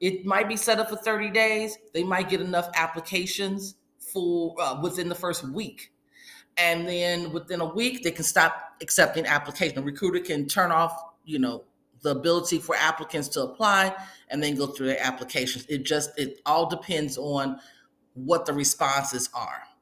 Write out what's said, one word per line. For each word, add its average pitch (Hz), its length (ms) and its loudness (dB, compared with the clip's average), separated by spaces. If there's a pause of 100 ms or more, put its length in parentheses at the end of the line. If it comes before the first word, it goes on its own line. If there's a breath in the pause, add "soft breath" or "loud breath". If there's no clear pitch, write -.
it 185 260 0
might 202 220 2
be 220 80 -4
set 214 220 2
up 220 120 0
for 214 60 -6
thirty 214 340 0
days. 214 480 2 (160)
They 165 80 0
might 185 260 0
get 180 120 2
enough 175 340 0
applications 185 1000 -2 (220)
for, 170 600 -2
uh, 139 220 -2
within 175 260 -2
the 175 60 -2
first 175 300 -4
week. 147 480 -8 (680 loud breath)
And 170 300 2
then 175 440 -2
within 170 280 -4
a 160 140 -4
week, 240 280 0
they 170 80 0
can 165 140 -4
stop 165 300 4 (280)
accepting 160 440 4
applications. 147 500 0
The 135 60 -4
recruiter 175 380 0
can 147 260 -2
turn 180 240 2
off, 165 280 4 (260)
you 151 140 -4
know, 120 260 0 (380)
the 147 80 2
ability 165 480 2
for - 180 -2
applicants 156 520 0
to 143 140 -2
apply 190 520 2 (340 loud breath)
and 147 140 -2
then 147 140 0
go 139 100 0
through 135 220 -4
their 135 140 0
applications. 127 680 -2
It 139 160 -2
just, 151 340 0
it 131 260 -4
all 160 220 4
depends 156 500 -2
on 135 420 -2 (540 loud breath)
what 160 320 2
the 147 80 -2
responses 139 840 0
are 98 280 -8 (200)